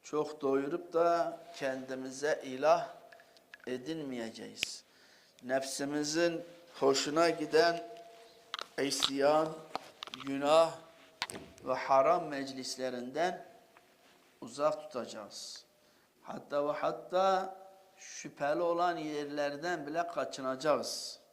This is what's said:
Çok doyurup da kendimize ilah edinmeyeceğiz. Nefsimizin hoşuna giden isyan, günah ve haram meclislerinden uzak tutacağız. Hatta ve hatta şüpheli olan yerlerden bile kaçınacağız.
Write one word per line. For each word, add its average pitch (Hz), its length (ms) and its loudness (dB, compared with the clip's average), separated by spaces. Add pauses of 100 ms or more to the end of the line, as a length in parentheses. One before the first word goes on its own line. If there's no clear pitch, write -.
Çok 151 380 -2
doyurup 139 520 0
da 170 460 4 (160)
kendimize 131 880 -2
ilah 143 460 4 (760)
edinmeyeceğiz. 123 1160 -6 (600)
Nefsimizin 147 1000 0 (340)
hoşuna 147 500 4
giden 156 600 2 (920)
isyan, 139 680 4 (760)
günah 143 520 4 (880)
ve 127 80 0
haram 147 540 6
meclislerinden 131 1200 -4 (960)
uzak 147 400 0
tutacağız. - 840 -10 (580)
Hatta 143 440 -2
ve 151 40 0
hatta 185 880 0 (400)
şüpheli 151 640 -4
olan 170 360 2
yerlerden 147 880 -4
bile 165 200 0
kaçınacağız. 135 1120 -2 (140)